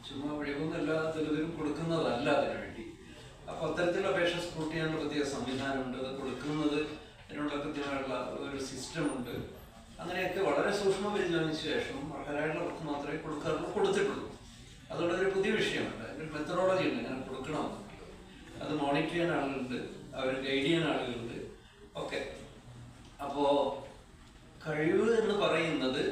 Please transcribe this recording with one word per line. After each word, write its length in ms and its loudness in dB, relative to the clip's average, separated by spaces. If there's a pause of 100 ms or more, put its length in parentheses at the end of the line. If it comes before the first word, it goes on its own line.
ചുമ്മാ 220 -4 (100)
ഒഴിവുന്ന 420 -2
എല്ലാ 160 4 (180)
ദളിതരും 420 0
കൊടുക്കുന്നതല്ല 800 2
അതിനുവേണ്ടി. 480 -2 (640)
അപ്പൊ 200 -6
അത്തരത്തിൽ 420 2
അപേക്ഷ 240 4 (100)
സ്ക്രൂട്ട് 280 -4
ചെയ്യാനുള്ള 280 0
പ്രത്യേക 240 0 (100)
സംവിധാനമുണ്ട്, 680 -2
അത് 180 -4
കൊടുക്കുന്നത് 580 0 (460)
അതിനുള്ള 280 -4 (100)
കൃത്യമായുള്ള 520 -2 (280)
ഒരു 160 -4 (100)
സിസ്റ്റം 380 -4 (100)
ഉണ്ട്. 180 -6 (640)
അങ്ങനെയൊക്കെ 480 0
വളരെ 300 4
സൂക്ഷ്മ 360 4
പരിശോധനയ്ക്ക് 540 2
ശേഷം 300 0 (180)
അർഹരായിട്ടുള്ളവർക്ക് 760 -2
മാത്രമേ 340 -2
കൊടുക്കാറുള്ളൂ, 500 -2
കൊടുത്തിട്ടുള്ളൂ. 520 4 (640)
അതുകൊണ്ട് 300 2
ഒരു 140 6
പുതിയ 240 4
വിഷയമല്ല, 480 0
അതിൻ്റെ 180 -8
ഒരു 100 -8
മെത്തഡോളജി 540 4
ഉണ്ട്, 120 0
എങ്ങനെ 180 -4 (100)
കൊടുക്കണമെന്നുള്ളത്. 500 -4 (840)
അത് 80 -4 (100)
മോണിറ്റർ 320 2
ചെയ്യാൻ 240 4
ആളുകളുണ്ട്, 420 -2 (380)
അവരെ 180 2 (100)
ഗൈഡ് 200 2
ചെയ്യാൻ 240 6
ആളുകളുണ്ട് 480 -2 (640)
ഒക്കെ. 180 -4 (1040)
അപ്പോ 200 0 (1200)
കഴിവ് 420 4 (140)
എന്ന് 220 4
പറയുന്നത് 580 2 (100)